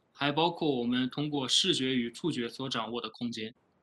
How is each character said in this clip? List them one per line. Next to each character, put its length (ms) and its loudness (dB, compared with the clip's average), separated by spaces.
还 180 0
包 160 4
括 320 0
我 40 0
们 260 2
通 180 -2
过 180 0
视 280 4
觉 200 2
与 200 0
触 180 -2
觉 160 -2
所 200 -6
掌 220 -2
握 120 -4
的 80 -6
空 200 -4
間。 220 -6